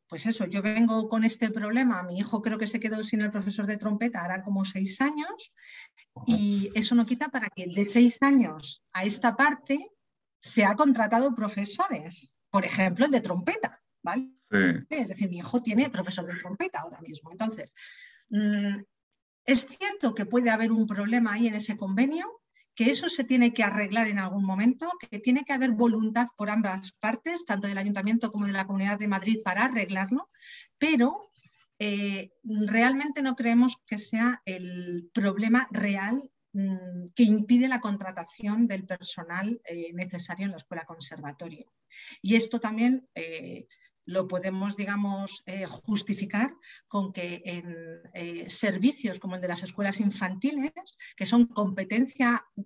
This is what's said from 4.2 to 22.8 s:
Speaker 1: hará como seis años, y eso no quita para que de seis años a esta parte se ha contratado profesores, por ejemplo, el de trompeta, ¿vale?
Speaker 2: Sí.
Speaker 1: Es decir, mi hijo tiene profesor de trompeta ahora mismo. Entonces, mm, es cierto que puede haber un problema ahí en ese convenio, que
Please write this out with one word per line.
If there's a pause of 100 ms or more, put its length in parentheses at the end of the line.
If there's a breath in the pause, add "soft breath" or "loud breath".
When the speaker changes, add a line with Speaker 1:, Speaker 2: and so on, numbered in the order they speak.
Speaker 1:
hará
como
seis
años, (760 loud breath)
y
eso
no
quita
para
que
de
seis
años (100)
a
esta
parte (600)
se
ha
contratado
profesores, (120)
por
ejemplo,
el
de
trompeta, (220)
¿vale? (180)
Speaker 2:
Sí. (340)
Speaker 1:
Es
decir,
mi
hijo
tiene
profesor
de
trompeta
ahora
mismo.
Entonces, (580 loud breath)
mm, (680)
es
cierto
que
puede
haber
un
problema
ahí
en
ese
convenio, (340)
que